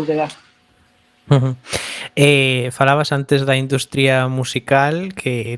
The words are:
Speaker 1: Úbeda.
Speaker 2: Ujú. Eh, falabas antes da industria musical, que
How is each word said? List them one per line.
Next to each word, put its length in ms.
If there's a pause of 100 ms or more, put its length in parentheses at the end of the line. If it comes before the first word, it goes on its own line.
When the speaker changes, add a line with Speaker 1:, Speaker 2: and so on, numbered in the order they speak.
Speaker 1:
Úbeda. 240 (1000)
Speaker 2:
Ujú. 320 (600)
Eh, 540
falabas 400
antes 380
da 80
industria 720
musical, 880
que 420